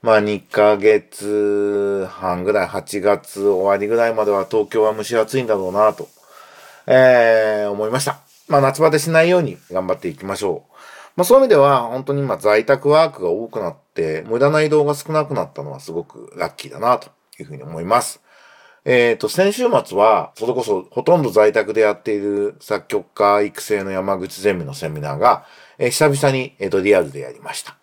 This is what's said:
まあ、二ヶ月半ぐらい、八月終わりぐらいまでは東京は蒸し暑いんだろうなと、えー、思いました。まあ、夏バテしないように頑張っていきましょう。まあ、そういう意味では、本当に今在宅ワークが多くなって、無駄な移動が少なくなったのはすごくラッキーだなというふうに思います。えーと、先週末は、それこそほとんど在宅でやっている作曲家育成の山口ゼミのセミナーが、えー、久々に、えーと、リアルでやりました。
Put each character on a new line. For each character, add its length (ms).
ま 120
あ、 80
二 180
ヶ 380
月 1300
半 360
ぐ 80
ら 100
い、 40
八 340
月 400
終 260
わ 80
り 120
ぐ 100
ら 100
い 60
ま 100
で 80
は 180
東 200
京 140
は 120
蒸 80
し 140
暑 220
い 40
ん 40
だ 80
ろ 80
う 100
な 180
と、 160
え 800
ー、 20
思 180
い 40
ま 80
し 60
た。 160
ま 120
あ、 20
夏 200
バ 80
テ 100
し 120
な 120
い 60
よ 100
う 20
に 160
頑 160
張 100
っ 20
て 100
い 80
き 80
ま 140
し 60
ょ 260
う。 40
ま 60
あ、 20
そ 100
う 40
い 20
う 20
意 40
味 20
で 80
は、 260
本 220
当 80
に 80
今 160
在 280
宅 220
ワ 180
ー 60
ク 100
が 80
多 200
く 100
な 120
っ 40
て、 340
無 120
駄 100
な 120
移 80
動 160
が 100
少 160
な 140
く 80
な 100
っ 100
た 80
の 120
は 80
す 100
ご 140
く 320
ラ 120
ッ 60
キ 140
ー 20
だ 80
な 200
と 100
い 60
う 20
ふ 60
う 60
に 60
思 180
い 20
ま 180
す。 200
え 280
ー 40
と、 100
先 260
週 120
末 120
は、 380
そ 120
れ 60
こ 100
そ 260
ほ 140
と 140
ん 40
ど 80
在 220
宅 220
で 80
や 100
っ 100
て 140
い 40
る 400
作 280
曲 260
家 280
育 200
成 220
の 80
山 260
口 240
ゼ 120
ミ 100
の 100
セ 160
ミ 120
ナ 140
ー 20
が、 280
え 100
ー、 20
久 200
々 260
に、 240
え 80
ー 20
と、 120
リ 140
ア 60
ル 100
で 80
や 120
り 100
ま 120
し 80
た。 220